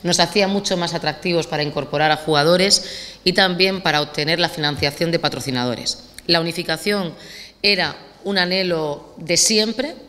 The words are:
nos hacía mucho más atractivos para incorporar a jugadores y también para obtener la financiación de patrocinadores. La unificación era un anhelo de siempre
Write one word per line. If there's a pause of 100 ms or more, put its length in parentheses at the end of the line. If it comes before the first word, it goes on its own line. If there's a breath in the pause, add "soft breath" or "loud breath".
nos
hacía
mucho
más
atractivos
para
incorporar
a
jugadores (400 loud breath)
y
también
para
obtener
la
financiación
de
patrocinadores. (240)
La
unificación (500 loud breath)
era (300)
un
anhelo
de
siempre (140)